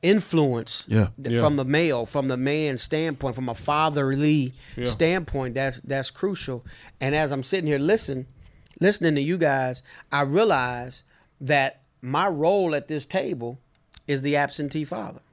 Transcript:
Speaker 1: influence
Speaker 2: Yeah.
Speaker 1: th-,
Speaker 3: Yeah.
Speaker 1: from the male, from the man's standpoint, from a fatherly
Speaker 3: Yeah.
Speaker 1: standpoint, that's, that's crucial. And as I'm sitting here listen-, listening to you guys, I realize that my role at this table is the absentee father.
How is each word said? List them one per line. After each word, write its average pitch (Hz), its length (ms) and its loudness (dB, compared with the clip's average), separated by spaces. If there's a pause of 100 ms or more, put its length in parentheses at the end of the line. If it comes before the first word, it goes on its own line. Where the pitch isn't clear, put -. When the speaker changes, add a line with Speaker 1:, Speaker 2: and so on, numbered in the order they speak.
Speaker 1:
influence 156 840 2
Speaker 2:
Yeah. 107 200 4 (140)
Speaker 1:
th-, 123 140 -2
Speaker 3:
Yeah. 117 60 4
Speaker 1:
from 147 160 4
the 135 80 0
male, 143 400 2
from 135 220 -2
the 127 100 0
man's 139 440 0
standpoint, 147 540 -2
from 127 140 -6
a 117 60 -6
fatherly 147 960 2 (220)
Speaker 3:
Yeah. 123 100 -6
Speaker 1:
standpoint, 139 720 0
that's, 135 260 -2
that's 135 300 -2
crucial. 165 540 -4 (340)
And 135 160 0
as 151 160 2
I'm 135 120 -4
sitting 180 240 -2
here 147 120 2
listen-, 143 460 0 (540)
listening 170 360 4
to 143 60 2
you 165 160 0
guys, 135 460 0 (280)
I 143 120 2
realize 135 800 0 (360)
that 139 420 2 (200)
my 147 260 0
role 170 460 2
at 143 140 -4
this 151 180 -6
table 131 540 -4 (480)
is 139 160 -2
the 143 120 0
absentee 143 500 -2
father. - 340 -10 (140)